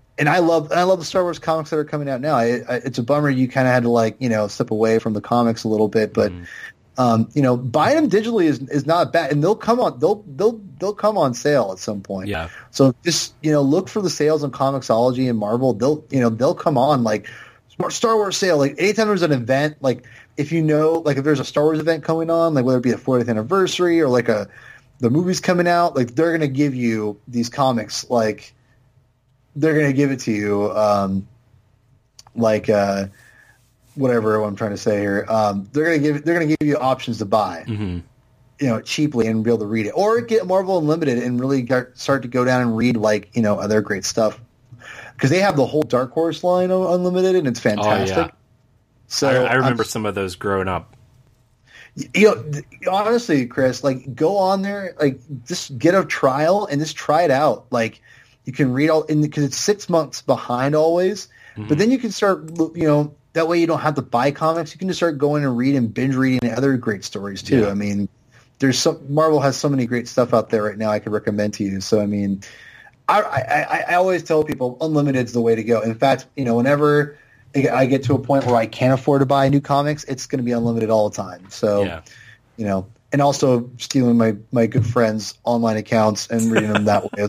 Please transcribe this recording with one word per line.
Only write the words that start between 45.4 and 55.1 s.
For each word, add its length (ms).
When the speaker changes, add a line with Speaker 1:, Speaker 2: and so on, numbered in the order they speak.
Speaker 1:
have 160
the 100
whole 160
Dark 300
Horse 300
line 280
of 200
Unlimited, 460
and 120
it's 180
Speaker 2:
Oh, 40
yeah. 60
Speaker 1:
fantastic. 580
So 200
Speaker 2:
I, 220
I 60
remember 260
Speaker 1:
I'm 60
Speaker 2:
some 180
of 80
those 220
growing 320
up. 280
Speaker 1:
Y-, 200
you 140
know, 140
th-, 220
honestly, 560
Chris, 380
like, 300
go 240
on 240
there, 360
like, 220